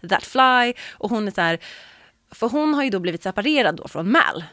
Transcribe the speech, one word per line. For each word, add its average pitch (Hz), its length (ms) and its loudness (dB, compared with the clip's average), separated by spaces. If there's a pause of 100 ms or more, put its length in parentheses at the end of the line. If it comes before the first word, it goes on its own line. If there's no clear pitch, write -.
that - 160 0
fly. 254 480 4 (180)
Och - 180 -6
hon 214 180 0
är 196 40 -4
så 190 100 -2
här, 165 180 0 (720)
för - 180 -4
hon 302 240 2
har 285 100 0
ju 269 60 0
då 208 100 -2
blivit 170 240 -4
separerad 208 520 0
då - 120 -14
från 175 240 -4
Mal 262 420 2